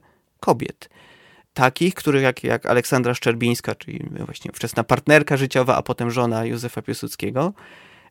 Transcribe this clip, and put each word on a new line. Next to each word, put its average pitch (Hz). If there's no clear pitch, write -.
kobiet. -
Takich, 143
których 139
jak, 127
jak 120
Aleksandra 123
Szczerbińska, 120
czyli -
właśnie -
wczesna 117
partnerka 147
życiowa, 131
a -
potem 120
żona 117
Józefa 117
Piłsudskiego, 120